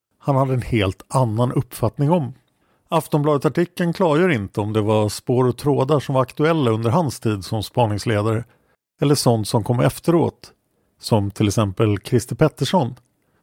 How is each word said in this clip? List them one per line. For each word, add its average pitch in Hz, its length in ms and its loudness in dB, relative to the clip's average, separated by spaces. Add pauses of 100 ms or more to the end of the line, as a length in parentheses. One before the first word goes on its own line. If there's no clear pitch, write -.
(200)
han 139 160 -2
hade 131 180 0
en 123 80 -2
helt 95 460 -2
annan 123 440 0
uppfattning 139 600 -2
om. 135 220 -2 (560)
Aftonbladet-artikeln 156 1040 0
klargör 170 360 2
inte 107 320 -2
om 104 120 -4
det 107 80 2
var 107 280 2
spår - 380 0
och 120 100 -2
trådar 135 420 0
som 135 160 -4
var 127 60 2
aktuella 147 500 0
under 113 180 0
hans 147 300 0
tid 104 260 -2
som 107 180 -4
spaningsledare 110 800 -2 (580)
eller 147 140 4
sånt 117 320 0
som 113 160 0
kom 123 160 -2
efteråt, 147 720 -2 (480)
som 101 320 0
till 107 160 0
exempel 104 520 0
Christer - 360 -2
Pettersson. 143 600 0 (480)